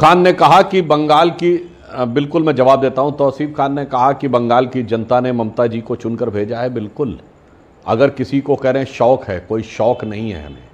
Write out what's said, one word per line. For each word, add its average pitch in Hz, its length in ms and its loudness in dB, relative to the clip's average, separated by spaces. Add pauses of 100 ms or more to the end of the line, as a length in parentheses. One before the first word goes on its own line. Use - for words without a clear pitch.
खान 165 180 6
ने 180 140 4
कहा 165 300 6
कि 190 200 0
बंगाल 151 480 2
की, 175 460 -2 (180)
अ, 127 100 -2
बिल्कुल 143 380 -2
मैं 156 140 0
जवाब 131 240 4
देता 131 220 0
हूं, 143 100 -2
तौसीफ 143 460 -2
खान 139 140 0
ने 143 120 -4
कहा 131 280 0
कि - 160 -4
बंगाल 120 380 2
की 127 160 -4
जनता 113 380 0
ने 127 120 -2
ममता 117 340 -2
जी 113 140 -4
को 117 160 -6
चुनकर 117 340 -6
भेजा 104 280 -4
है। 123 100 -4
बिल्कुल, 113 520 -8 (680)
अगर 113 240 2
किसी 139 300 -4
को 139 160 0
कह 131 140 -2
रहे 135 120 0
हैं 131 100 -10
शौक 123 320 2
है, 90 160 -6
कोई 107 220 -6
शौक 113 420 -2
नहीं 107 260 -8
है 78 160 -10
हमें। 65 160 -20 (120)